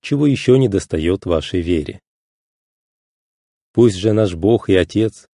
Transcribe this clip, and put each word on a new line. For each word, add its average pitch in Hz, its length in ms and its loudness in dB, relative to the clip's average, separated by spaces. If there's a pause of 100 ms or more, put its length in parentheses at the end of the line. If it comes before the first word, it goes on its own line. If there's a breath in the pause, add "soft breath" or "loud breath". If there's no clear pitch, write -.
чего 147 260 -2
еще 131 300 2
недостает 98 680 -2
вашей 87 340 -2
вере. 82 400 -4 (1700)
Пусть 113 240 2
же 107 160 -2
наш 104 220 0
Бог 101 360 0
и 98 40 4
Отец 101 600 -2